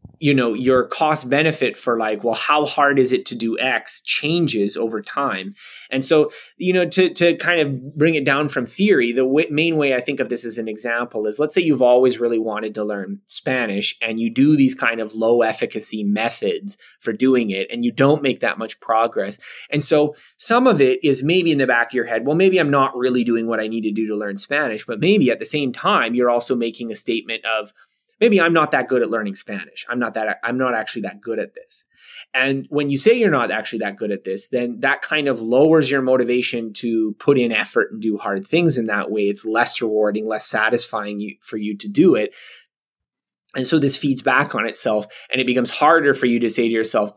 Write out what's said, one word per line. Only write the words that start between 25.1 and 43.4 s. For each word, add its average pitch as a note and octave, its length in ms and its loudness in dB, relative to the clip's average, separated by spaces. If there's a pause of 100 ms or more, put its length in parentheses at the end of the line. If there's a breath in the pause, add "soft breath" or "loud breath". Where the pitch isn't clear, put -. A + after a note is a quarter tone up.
at A#2 100 0
the A#2 60 -8
same C#3 280 -4
time, C3+ 420 0
you're B2 140 2
also A#2+ 260 0
making A#2 360 -6
a G#2+ 40 -8
statement A2+ 480 -6
of, A2 300 -4 (460 soft breath)
maybe G#3+ 200 4
I'm E3+ 140 4
not D#3 180 2
that B2+ 160 0
good B2+ 140 2
at A2 80 0
learning G#2+ 260 -4
Spanish. - 540 -12
I'm A#2+ 100 -4
not A2+ 140 -4
that, A2 300 -4
I'm A#2+ 140 -4
not B2+ 160 0
actually A2 300 -6
that G2 180 -12
good A2+ 180 -6
at - 140 -8
this. - 320 -20 (480 loud breath)
And C3+ 360 -2
when D3 200 -2
you C#3 80 -2
say G#3+ 200 4
you're G#3 120 2
not A#2+ 220 0
actually G#2+ 280 -6
that G2+ 180 -6
good G#2 140 -4
at G2 120 -6
this, F#2+ 260 -6
then A#2+ 320 -4
that C#3 200 0
kind D3+ 260 -2
of B2 120 0
lowers C3+ 500 6
your C#3 120 0
motivation B2 720 0
to A2 460 -2
put C#3+ 180 4
in A#2+ 140 2
effort A2 400 0
and A2 100 -12
do G#2+ 160 -2
hard G2 280 -6
things E3 320 2
in A2+ 100 -2
that G#2 240 -4
way. G#2+ 120 0
It's G2+ 220 -2
less A2+ 360 0
rewarding, G#2+ 460 0
less G#2+ 180 -4
satisfying G#2+ 760 -2
you, G#2 220 -8
for - 160 -12
you G#2 200 -6
to G#2 100 -12
do C3+ 280 4
it. G#2+ 180 -2 (1200 loud breath)